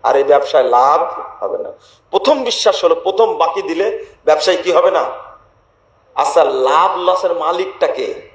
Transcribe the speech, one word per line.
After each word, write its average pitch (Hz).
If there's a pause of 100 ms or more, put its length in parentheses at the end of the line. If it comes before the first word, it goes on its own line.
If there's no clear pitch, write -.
আর 120
এই 139
ব্যবসায় 143
লাভ 131 (200)
হবে -
না। - (380)
প্রথম 269
বিশ্বাস 220
হলো, 165
প্রথম 196
বাকি -
দিলে - (180)
ব্যবসায় 160
কি 175
হবে 175
না? 160 (1080)
আচ্ছা, 156
লাভ 143
লসের 180
মালিকটা 175
কে? 127